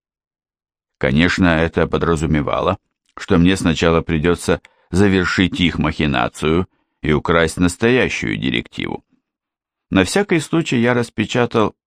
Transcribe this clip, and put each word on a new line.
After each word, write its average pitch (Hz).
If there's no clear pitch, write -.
Конечно, 85
это 82
подразумевало, 78
что -
мне 90
сначала 82
придется 82
завершить 92
их 80
махинацию 76
и 76
украсть 82
настоящую 90
директиву. 57
На -
всякий 196
случай 156
я 120
распечатал 117